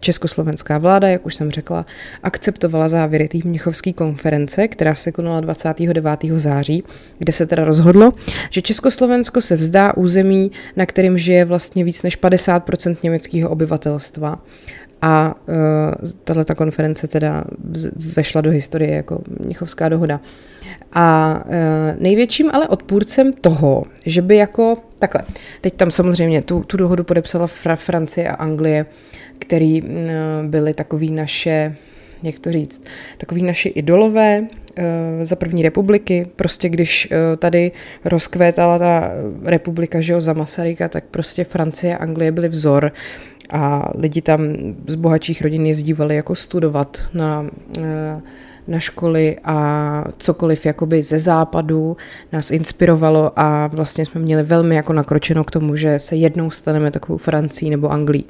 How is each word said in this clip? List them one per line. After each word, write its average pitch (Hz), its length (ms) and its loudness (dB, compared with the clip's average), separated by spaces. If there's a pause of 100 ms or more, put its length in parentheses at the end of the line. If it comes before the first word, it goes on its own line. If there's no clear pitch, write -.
československá 156 800 -2
vláda, 190 300 4
jak 180 180 0
už 160 80 -8
jsem 151 160 -4
řekla, 165 360 -6 (360)
akceptovala 160 640 0
závěry 156 400 0
té 170 160 -4
mnichovské 170 480 -2
konference, 151 760 -2
která 156 260 0
se 160 180 -6
konala 170 280 -4
dvacátého 165 520 -2
devátého 156 460 -2
září, 147 440 0 (360)
kde 165 140 0
se 160 140 0
teda 160 180 2
rozhodlo, 175 480 8 (380)
že 185 120 -2
Československo 247 800 0
se 180 160 2
vzdá 175 400 4
území, 190 540 4 (260)
na 185 100 2
kterém 185 320 2
žije 180 260 4
vlastně 175 400 0
víc 170 180 -2
než 180 140 -2
padesát 180 480 2
procent 175 380 -4
německého 165 480 -2
obyvatelstva. 151 920 -4 (600)
A, 156 320 2 (140)
eh, 156 580 0
z-, 170 80 -10 (100)
tahleta 160 300 0
konference 156 540 -2
teda 151 360 -2 (260)
vz-, 160 260 -6
vešla 160 440 -2
do 156 100 2
historie 156 440 0
jako 151 260 -6 (200)
Mnichovská - 480 -6
dohoda. 160 320 0 (720)
A, 160 580 4
eh, 156 480 0
největším 233 540 2
ale 311 160 0
odpůrcem 208 640 2
toho, 151 520 2 (220)
že 165 160 2
by 196 140 6
jako, 226 420 2 (200)
takhle, - 240 -2 (380)
teď 185 140 -2
tam 175 160 2
samozřejmě 175 520 2
tu, 180 220 -2
tu - 120 -4
dohodu 180 280 2
podepsala 170 420 0
Fra-, 165 300 -2
Francie 170 520 -4
a - 60 -4
Anglie, 156 520 0 (520)
který, 160 420 2
mm, 156 680 -6
byly 151 240 0
takový 156 360 -4
naše, 156 640 -2 (460)
jak 160 160 -8
to 170 140 -6
říct, 156 320 -4 (340)
takový 175 240 -4
naši 180 260 -2
idolové, 208 760 4 (320)
eh, 165 480 -4
za 165 120 -2
první 170 260 -2
republiky. 185 640 2 (100)
Prostě 180 320 -2
když, 165 420 0
eh, 160 260 0
tady 175 360 2 (320)
rozkvétala 175 720 2
ta 170 320 2 (340)
republika, 170 560 -2
že 165 120 -2
jo, 170 80 2
za 160 120 0
Masaryka, 165 560 -4
tak 160 160 -8
prostě - 400 -6
Francie 170 520 -2
a - 60 -10
Anglie 160 300 0
byly 170 160 0
vzor 151 440 2 (600)
a 143 420 0
lidi 156 280 -2
tam 156 180 2 (460)
z 156 80 -6
bohatších 160 480 0
rodin 156 240 -2
jezdívali 151 500 -2
jako 151 180 -4
studovat 147 640 -2 (160)
na, 156 320 -4 (320)
eh, 156 420 -6 (480)
na 165 100 -2
školy 160 680 0
a 147 600 0 (140)
cokoliv 160 480 0
jakoby 156 360 0
ze 156 160 -2
západu 160 800 0 (360)
nás 156 180 -4
inspirovalo 160 840 2
a 151 300 2
vlastně 156 400 -4
jsme 165 140 -8
měli 156 220 2
velmi 165 320 2
jako 151 180 0
nakročeno 151 520 0
k - 60 -6
tomu, 151 260 -2
že 151 220 0
se - 180 -4
jednou 160 340 0
staneme 151 400 -2
takovou 160 280 -6
Francií 151 520 -2
nebo 147 220 0
Anglií, 147 380 0